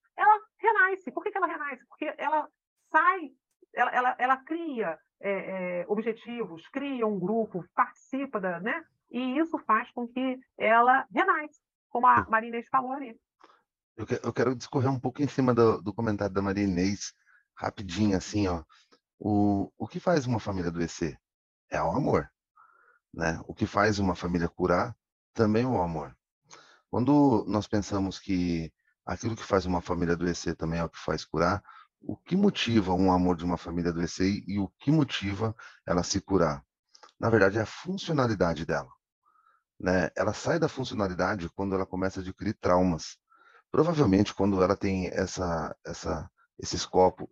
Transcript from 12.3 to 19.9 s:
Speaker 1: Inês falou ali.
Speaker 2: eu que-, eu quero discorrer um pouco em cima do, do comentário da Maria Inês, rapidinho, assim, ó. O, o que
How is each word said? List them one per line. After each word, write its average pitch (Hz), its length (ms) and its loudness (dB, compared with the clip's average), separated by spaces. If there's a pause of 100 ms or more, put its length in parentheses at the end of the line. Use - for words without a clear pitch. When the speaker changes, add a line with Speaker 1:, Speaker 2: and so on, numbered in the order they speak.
Speaker 1:
Inês 233 200 -8
falou 254 220 0
ali. 269 260 -10 (800)
Speaker 2:
eu 107 80 -8
que-, 120 160 -4
eu 120 120 -4
quero 127 220 0
discorrer 131 360 -2
um 131 80 -2
pouco 127 240 -6
em 135 40 2
cima 127 260 2
do, 113 280 6
do 101 120 -6
comentário 101 400 -2
da 98 80 0
Maria 98 240 0
Inês, 95 480 0 (420)
rapidinho, 98 600 -2
assim, 101 300 -2
ó. 85 160 -4 (540)
O, 101 600 2
o 110 100 -6
que 180 120 -10